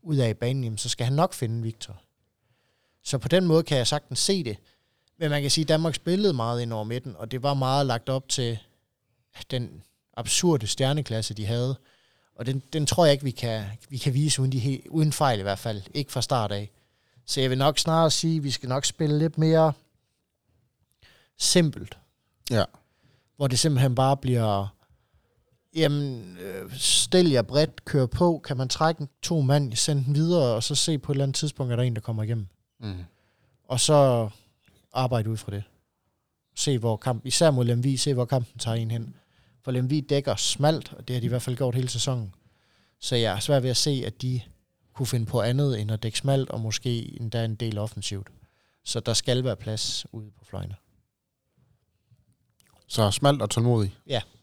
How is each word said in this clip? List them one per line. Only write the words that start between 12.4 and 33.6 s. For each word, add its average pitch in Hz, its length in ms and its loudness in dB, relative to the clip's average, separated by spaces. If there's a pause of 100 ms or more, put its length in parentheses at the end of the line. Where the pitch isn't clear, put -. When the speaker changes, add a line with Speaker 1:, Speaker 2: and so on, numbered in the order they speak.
Speaker 1:
den, 135 180 -4 (100)
den 151 120 0
tror 170 200 4
jeg 147 80 8
ikke, 139 100 0
vi 135 80 -2
kan, 113 320 -4 (260)
vi 135 80 -10
kan 127 160 -2
vise 139 280 2
uden, 131 100 0
de 131 80 -2
he-, 131 300 -4
uden 156 220 0
fejl 131 280 2
i - 20 -6
hvert 98 180 -2
fald. 107 220 -6 (120)
Ikke 143 180 -6
fra 123 100 -4
start 113 300 0
af. 101 200 -8 (540)
Så - 160 -2
jeg 131 80 2
vil 127 80 0
nok 139 220 2
snarere 160 320 4
sige, 160 260 0
at 151 60 -4
vi 139 80 -2
skal - 180 -6
nok 135 160 -2
spille 151 340 0
lidt 160 180 0
mere 160 360 4 (1600)
simpelt. - 600 2 (540)
Speaker 2:
Ja. 110 120 4 (720)
Speaker 1:
Hvor 143 120 -2
det 127 120 0
simpelthen 135 360 4
bare 135 220 4
bliver, 110 500 0 (1080)
jamen, 143 640 -2
øh, 95 380 -10
stil - 520 4
jer 127 120 4
bredt, 143 440 0
kør 135 200 2
på, 170 380 2
kan 135 140 -4
man 127 120 -2
trække 160 380 0 (140)
to 165 200 0
mand, 135 340 2
sende 143 300 0
den 143 100 2
videre, 156 400 4
og 120 80 -2
så 147 120 -2
se 156 220 0
på - 140 -4
et - 40 2
eller 139 80 2
andet 139 120 -2
tidspunkt, 139 360 -4
er 120 40 0
der 123 80 2
en, 120 120 0
der 107 60 -6
kommer 110 220 -4
igennem. 110 240 -4 (320)
Speaker 2:
Mhm. 95 240 -10 (640)